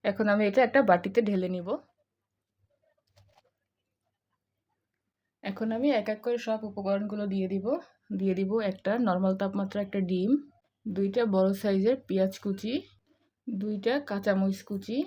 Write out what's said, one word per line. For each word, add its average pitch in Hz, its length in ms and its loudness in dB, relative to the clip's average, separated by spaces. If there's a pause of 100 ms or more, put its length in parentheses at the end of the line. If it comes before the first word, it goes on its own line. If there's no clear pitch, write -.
এখন 208 240 0
আমি 208 180 4
এটা 202 160 2
একটা 254 200 4
বাটিতে 190 400 4
ঢেলে 196 260 0
নিব। 180 200 -6 (3750)
এখন 196 300 -4
আমি 247 180 2
এক 214 180 2
এক 214 120 -4
করে 240 180 -2
সব 220 260 -2
উপকরণগুলো 202 640 -4
দিয়ে 190 220 0
দিব। 190 180 -2 (440)
দিয়ে 190 240 0
দিব 190 160 0 (120)
একটা 196 360 -2
নরমাল 190 380 2
তাপমাত্রা 196 460 -4
একটা 196 180 -4
ডিম, 185 300 0 (560)
দুইটা 196 400 -2
বড় 190 280 4
সাইজের 202 500 2
পেঁয়াজ 190 340 0
কুচি, 202 340 -4 (760)
দুইটা 214 460 -2 (140)
কাঁচামরিচ 196 560 0
কুচি 208 440 -6